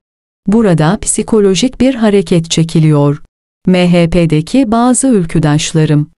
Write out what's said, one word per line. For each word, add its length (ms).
Burada 560
psikolojik 800
bir 140
hareket 560
çekiliyor. 720
M 260
H 180
P'deki 600
bazı 360
ülküdaşlarım, 1120